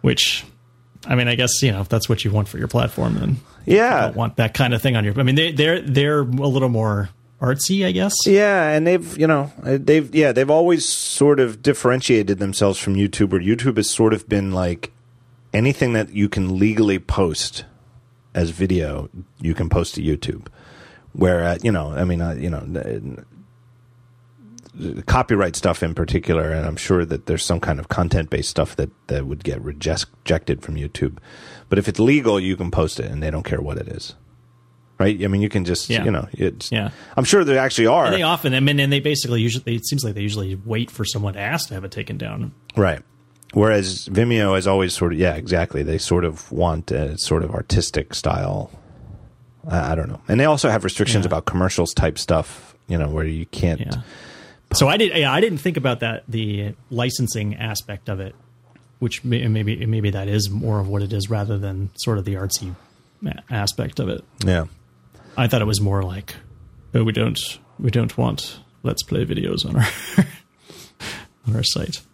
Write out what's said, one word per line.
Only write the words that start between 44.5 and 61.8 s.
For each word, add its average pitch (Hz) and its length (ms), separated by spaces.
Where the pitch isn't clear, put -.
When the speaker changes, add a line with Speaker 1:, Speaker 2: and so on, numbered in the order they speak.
Speaker 2:
is 95 120
always 95 260
sort 87 180
of, 78 60
yeah, 87 160
exactly. 78 480
They 78 160
sort 87 260
of 80 280
want 82 400
a 73 260
sort - 240
of 78 80
artistic - 640
style. - 560
I, 80 240
I - 40
don't 78 120
know. - 200
And 110 100
they 139 60
also 151 260
have 107 140
restrictions 104 400
Speaker 1:
Yeah. 87 60
Speaker 2:
about 82 160
commercials 90 460
type 80 240
stuff, - 600
you 90 100
know, 76 120
where 78 160
you 80 220
can't. 85 340
Speaker 1:
Yeah. 120 220
So 139 120
I 160 120
did, 185 180
yeah, 143 160
I 156 80
didn't 202 180
think 165 180
about 127 220
that, 113 300
the 104 460
licensing 117 640
aspect 104 520
of 98 120
it, 98 160
which - 240
may, 120 240
maybe, 107 360
maybe 110 260
that 98 180
is 101 200
more 104 300
of 98 80
what 101 160
it 101 100
is 101 160
rather 104 300
than 98 380